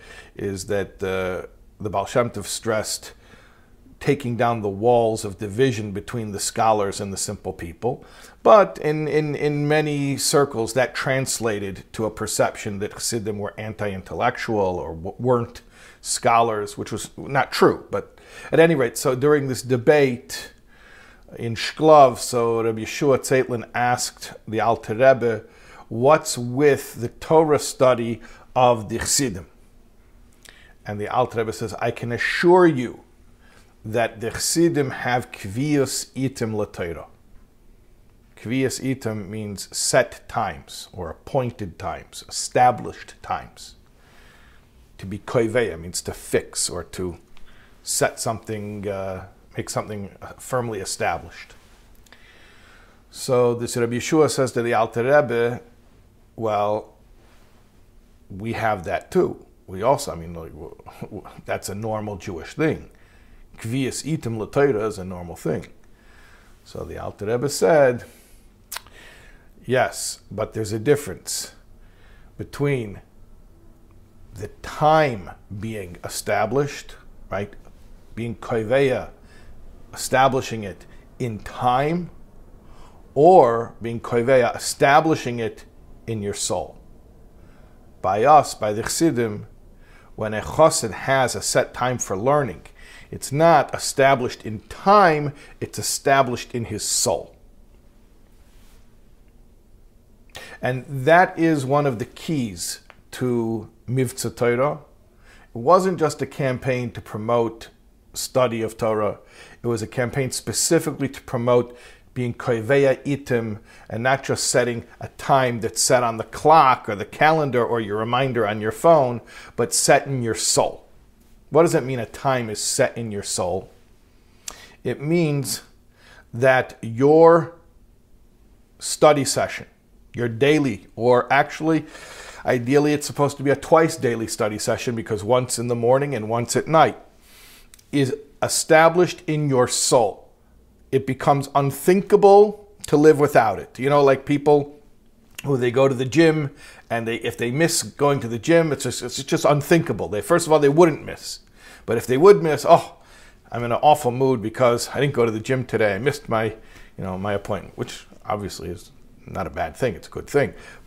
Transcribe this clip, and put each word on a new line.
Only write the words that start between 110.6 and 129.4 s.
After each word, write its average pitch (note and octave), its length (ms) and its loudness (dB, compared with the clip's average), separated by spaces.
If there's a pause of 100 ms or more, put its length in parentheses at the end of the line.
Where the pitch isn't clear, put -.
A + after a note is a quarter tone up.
to - 140 -16
promote B2 540 0 (360)
being B2 200 -4
koiveya C3 680 2
itim A#2 560 -4 (300)
and A2+ 120 -8
not C3 220 0
just - 220 -4
setting A#2+ 400 0 (160)
a A2 80 -12
time B2+ 500 0
that's G#2+ 220 -4
set B2+ 220 4
on A#2 120 -2
the A2 80 -6
clock D3+ 640 4
or A2 80 -4
the G2 80 -4
calendar D3 640 2
or A#2 160 -2
your G#2 160 -4
reminder A#2+ 500 0
on G#2+ 140 -4
your G#2+ 100 -2
phone, C3+ 480 4 (380)
but A#2 160 -2
set - 340 4
in C3+ 140 -4
your A2+ 140 -2
soul. - 520 -2 (640)
What D#3 140 4
does D#3+ 120 2
it C#3+ 80 0
mean B2+ 160 -6
a A2 60 -6
time B2+ 440 -2
is G#2+ 140 -6
set - 340 0
in A#2 140 -8
your G2+ 120 -6
soul? F#2 460 -4 (1160)
It B2+ 160 -6
means D3 640 -2 (720)
that B2+ 480 2
your D3+ 760 6 (1200)
study D3 460 4
session, - 400 -4 (480)